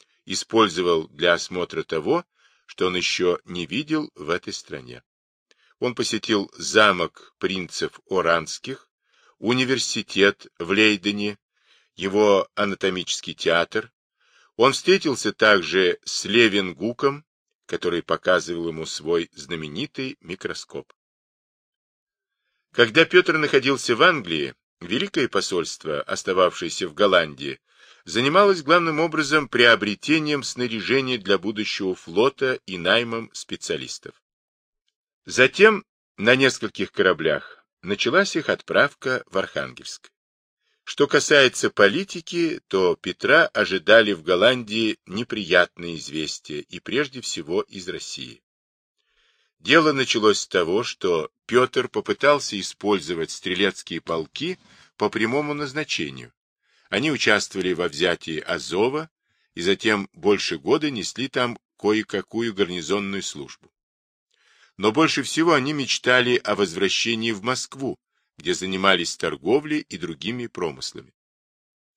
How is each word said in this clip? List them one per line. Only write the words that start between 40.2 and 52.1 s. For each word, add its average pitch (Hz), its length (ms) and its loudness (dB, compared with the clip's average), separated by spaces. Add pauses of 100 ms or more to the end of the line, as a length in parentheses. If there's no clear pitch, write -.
Что - 240 -6
касается 139 600 2
политики, 165 1000 0
то 90 260 2
Петра 127 520 2
ожидали 101 640 4
в 82 100 -6
Голландии 107 840 2
неприятные 87 920 -2
известия, 76 640 -10
и - 180 -16
прежде 131 440 -6
всего 90 400 -4
из 92 260 -14
России. 67 540 -14 (1200)
Дело 156 240 6
началось 113 480 2
с - 80 -6
того, 92 380 0
что 85 440 -2 (180)
Петр 123 420 2
попытался 113 720 0